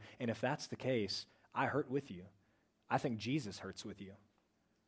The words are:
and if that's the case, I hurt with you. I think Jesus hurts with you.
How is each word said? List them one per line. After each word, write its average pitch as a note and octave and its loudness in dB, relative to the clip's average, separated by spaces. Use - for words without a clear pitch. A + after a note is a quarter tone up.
and A#2+ 2
if G#2+ 0
that's C3 2
the - -6
case, A#2+ 2
I C3 4
hurt C3+ 2
with B2+ 0
you. F2+ -10
I B2 6
think B2 2
Jesus A2 0
hurts F#2+ -8
with G2+ -8
you. G2 -10